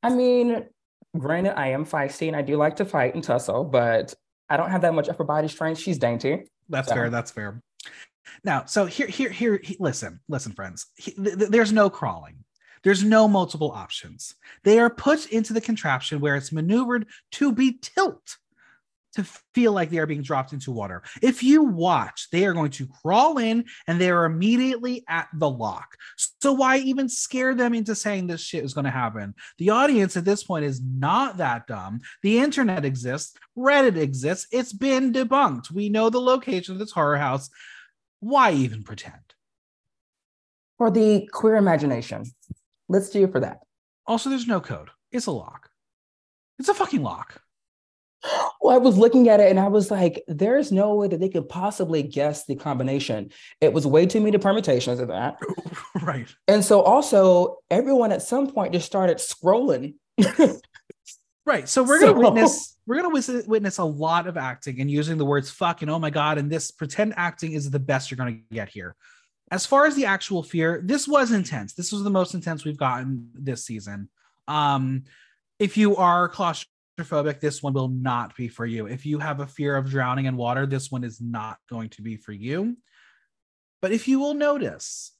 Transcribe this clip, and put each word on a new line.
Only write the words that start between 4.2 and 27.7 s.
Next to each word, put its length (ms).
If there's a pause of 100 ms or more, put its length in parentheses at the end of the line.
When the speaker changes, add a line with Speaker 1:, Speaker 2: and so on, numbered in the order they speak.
Speaker 1:
I 80
don't 140
have 120
that 120
much 140
upper 160
body 240
strength. 320
She's 180
dainty. 460 (240)
Speaker 2:
That's 200
Speaker 1:
So. 60
Speaker 2:
fair. 160
That's 220
fair. 280 (840)
Now, 220
so 200
here, 220
here, 220
here, 300
he-, 200
listen, 480
listen, 240
friends. 420
He-, 160
th-, 280
th-, 120
there's 220
no 180
crawling. 540 (400)
There's 180
no 240
multiple 460
options. 640 (260)
They 160
are 120
put 360
into 260
the 80
contraption 600
where 160
it's 160
maneuvered 540 (260)
to 200
be 300
tilt 540 (760)
to 100 (300)
feel 180
like 180
they 80
are 80
being 160
dropped 320
into 180
water. 300 (180)
If 220
you 220
watch, 680
they 140
are 80
going 160
to 160
crawl 500
in 300 (200)
and 140
they 100
are 140
immediately 840
at 280
the 160
lock. 480 (420)
So 140
why 240
even 320
scare 440
them 200